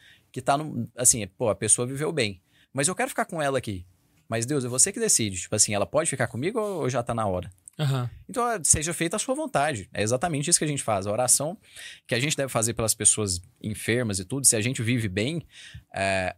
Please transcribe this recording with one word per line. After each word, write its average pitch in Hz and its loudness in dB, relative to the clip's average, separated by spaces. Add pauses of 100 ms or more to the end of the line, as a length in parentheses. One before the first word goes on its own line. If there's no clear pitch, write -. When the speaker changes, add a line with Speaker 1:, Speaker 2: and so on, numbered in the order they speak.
(300)
Speaker 1:
que 131 -10
tá 143 4
no, 135 -4
assim, 117 2 (120)
pô, 123 0
a 98 4
pessoa 120 2
viveu 143 -4
bem, 110 -2 (320)
mas 143 0
eu 185 -2
quero 247 0
ficar - -2
com 165 -6
ela 139 0
aqui. 98 -4 (420)
Mas 117 0
Deus, 135 0
é - -4
você 131 2
que 247 -8
decide. 113 2
Tipo - -4
assim, 104 4
ela 101 0
pode 156 0
ficar 127 -2
comigo 170 -4
ou, 202 -4
ou 131 0
já 123 -2
tá 117 -4
na 113 0
hora? 90 -2 (300)
Speaker 2:
Aham. 135 0 (200)
Speaker 1:
Então, 240 0
é, 220 -2
seja 160 4
feita 170 0
a 208 0
sua 262 0
vontade. 147 0
É - -2
exatamente 143 0
isso 175 4
que - 0
a 160 0
gente 143 -4
faz. 101 0
A 104 -2
oração 131 2 (500)
que 123 0
a 117 2
gente 147 0
deve 139 0
fazer 113 2
pelas 113 0
pessoas 101 2 (200)
enfermas 107 0
e 92 -8
tudo, 135 -2
se 123 6
a 107 2
gente 127 -2
vive 113 0
bem, 113 -2 (480)
é, 95 0